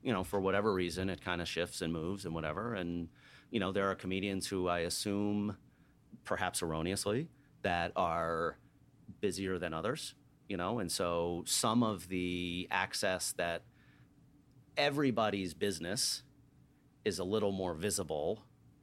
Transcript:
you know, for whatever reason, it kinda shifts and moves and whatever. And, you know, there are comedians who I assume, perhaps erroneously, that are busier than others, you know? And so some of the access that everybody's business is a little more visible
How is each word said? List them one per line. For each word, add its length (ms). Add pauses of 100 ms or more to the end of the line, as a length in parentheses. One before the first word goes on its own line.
you 100
know, 140
for 160
whatever 320
reason, 360
it 140
kinda 220
shifts 360
and 120
moves 320
and 80
whatever. 400
And, 340 (440)
you 100
know, 100
there 180
are 60
comedians 520
who 200
I 120
assume, 760 (720)
perhaps 360
erroneously, 680 (320)
that 340
are 640 (640)
busier 380
than 140
others, 400 (360)
you 80
know? 220
And 120
so 540
some 380
of 260
the 600
access 640
that 300 (1120)
everybody's 800
business 720 (800)
is 140
a 40
little 300
more 220
visible 680 (400)